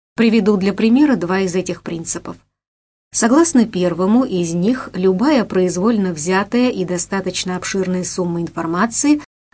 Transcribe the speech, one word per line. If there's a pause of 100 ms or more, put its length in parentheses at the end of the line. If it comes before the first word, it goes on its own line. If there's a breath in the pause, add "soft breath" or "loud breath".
(160)
Приведу
для
примера
два
из
этих
принципов. (760)
Согласно
первому
из
них,
любая
произвольно
взятая
и
достаточно
обширная
сумма
информации, (320)